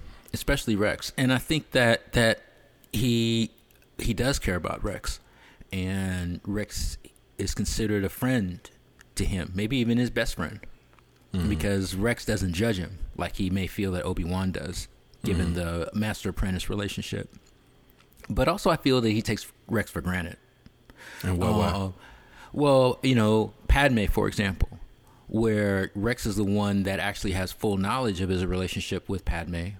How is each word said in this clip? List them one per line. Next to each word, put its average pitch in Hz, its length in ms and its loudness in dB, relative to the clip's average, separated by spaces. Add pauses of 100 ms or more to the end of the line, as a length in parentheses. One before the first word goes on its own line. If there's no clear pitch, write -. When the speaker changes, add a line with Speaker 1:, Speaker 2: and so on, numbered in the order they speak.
(320)
Speaker 1:
especially 127 440 0
Rex. - 400 0
And 131 160 2
I 123 60 4
think - 340 -2
that, 117 400 4
that 113 280 4 (520)
he, 113 580 2 (480)
he 113 160 0
does 127 240 0
care - 160 0
about - 300 -4
Rex, - 340 -6 (540)
and 92 720 -2
Rex - 520 -4 (400)
is 98 160 -2
considered 104 520 0
a 92 40 -2
friend 113 520 -2 (560)
to 95 80 -2
him, 90 320 -2
maybe 110 220 -2
even 117 200 2
his 123 120 0
best 117 260 -2
friend, 101 240 -6 (720)
Speaker 2:
Mm-hmm. 90 140 0
Speaker 1:
because 98 480 0
Rex 113 280 0
doesn't 87 300 0
judge 107 240 2
him 90 200 -8 (180)
like 87 200 -4
he 95 140 -2
may 95 160 0
feel 98 260 -2
that 90 120 -2
Obi-Wan 92 480 -2
does, - 340 -8 (380)
given 90 220 0
Speaker 2:
Mm-hmm. 82 80 0
Speaker 1:
the 85 400 -4
master-apprentice 101 760 -2
relationship. 101 580 -4 (1000)
But 127 200 2
also 165 220 2
I 160 60 4
feel 131 240 4
that 113 100 4
he 110 120 2
takes - 240 -2 (220)
Rex 104 220 0
for - 100 -6
granted. 90 360 -4 (840)
Speaker 2:
And 92 160 0
what 110 160 2
way? 104 120 4
Speaker 1:
Uh, 98 220 0 (640)
well, 135 500 4
you 131 140 4
know, 110 360 4 (160)
Padme, 131 380 6
for 104 220 2
example, 98 400 0 (600)
where 104 680 2
Rex 113 300 0
is 101 100 0
the 107 80 2
one 101 400 2
that 95 160 0
actually 98 320 -4
has 92 200 -2
full 104 240 0
knowledge 101 440 0
of 92 80 0
his 92 160 0
relationship 92 640 -4
with 95 160 -4
Padme, 85 560 -4